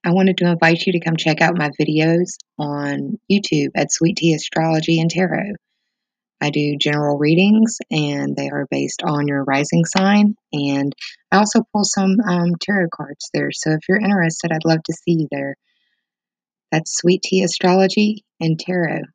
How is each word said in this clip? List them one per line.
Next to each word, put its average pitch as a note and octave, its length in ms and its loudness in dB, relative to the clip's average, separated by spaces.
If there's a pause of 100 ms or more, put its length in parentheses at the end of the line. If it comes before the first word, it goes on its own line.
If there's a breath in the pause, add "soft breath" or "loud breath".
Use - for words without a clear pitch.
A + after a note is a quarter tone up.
I F3 60 -2
wanted F#3+ 280 2
to F3 100 0
invite E3 400 2
you F#3 60 0
to F3 60 0
come E3 180 -2
check D#3 220 0
out E3 160 2
my D3+ 140 -2 (100)
videos D#3+ 520 2 (260)
on C#3+ 640 -6 (120)
YouTube D#3+ 440 0
at D3 160 -2
Sweet - 260 0
Tea E3 160 2
Astrology D#3+ 680 0
and E3 80 2
Tarot. E3+ 460 -2 (880)
I D3 80 -2
do D3 320 -2
general D3 380 0
readings, G3+ 580 4 (140)
and C#3+ 440 -2
they C#3 140 -6
are C#3+ 220 -6
based C#3 320 -6
on D3 240 -2
your C#3 160 -2
rising D3 420 0
sign, G#3 480 4 (180)
and C#3+ 440 -2 (360 loud breath)
I F#3 60 4
also G#3 240 4 (100)
pull G#3 120 0
some, G3 340 2 (100)
um, F3 320 2
tarot F#3+ 320 0
cards C#3+ 440 -12
there. C#3+ 160 -2
So - 180 -4
if D#3 180 0
you're F#3+ 120 2
interested, F3 520 0
I'd D#3+ 140 -4
love D#3+ 200 2
to E3+ 80 -6
see - 180 -4
you D#3 180 2
there. C#3 260 -6 (1160)
That's D#3+ 260 -2
Sweet F#3 240 2
Tea F#3 220 0
Astrology F#3+ 840 2 (140)
and D#3+ 200 0
Tarot. E3 440 -4 (120)